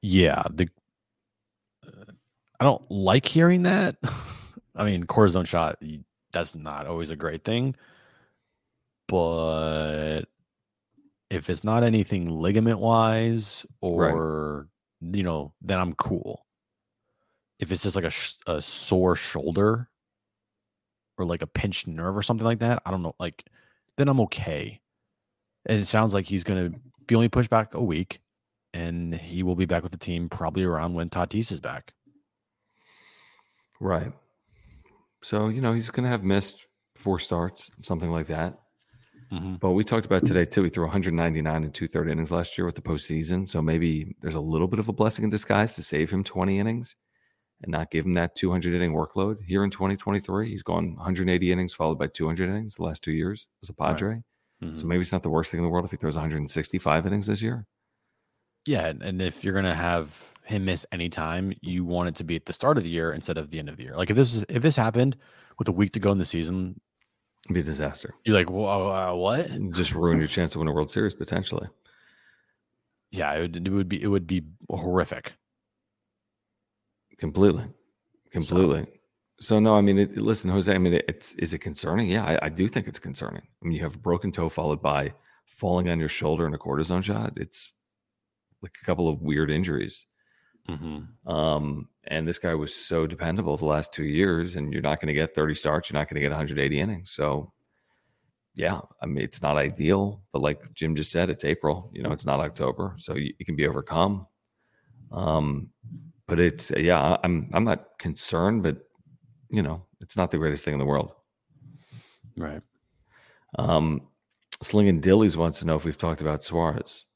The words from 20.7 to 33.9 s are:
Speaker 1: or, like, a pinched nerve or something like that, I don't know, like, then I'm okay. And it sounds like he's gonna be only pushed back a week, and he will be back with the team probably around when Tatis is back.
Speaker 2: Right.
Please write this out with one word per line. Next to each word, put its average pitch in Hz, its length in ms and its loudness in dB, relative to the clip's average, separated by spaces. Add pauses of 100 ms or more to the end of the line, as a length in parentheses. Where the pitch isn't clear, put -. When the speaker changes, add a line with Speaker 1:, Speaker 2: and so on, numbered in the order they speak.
Speaker 1:
or, 90 80 -2
like, 85 160 -2
a 80 60 -6
pinched - 400 -4
nerve 85 280 -4
or 104 60 0
something 110 240 0
like 113 140 2
that, 117 260 0
I 92 60 -6
don't 92 100 -2
know, 82 180 -6
like, 87 260 -8 (520)
then 139 100 4
I'm 135 140 4
okay. 101 580 -4 (840)
And 107 140 2
it 98 60 0
sounds 107 280 4
like 95 140 0
he's 95 160 -2
gonna 90 280 0 (360)
be 117 80 4
only 113 140 6
pushed 123 200 2
back 113 240 2
a - 80 -4
week, 90 380 -2 (540)
and 85 420 -4
he 82 260 -6
will 90 140 2
be 90 100 2
back 85 160 0
with 85 100 -8
the 85 60 -14
team 85 320 -4
probably 85 340 -2
around 85 300 0
when 85 160 -4
Tatis 101 420 -2
is 82 80 -6
back. - 340 -12 (1900)
Speaker 2:
Right. 80 320 0 (1120)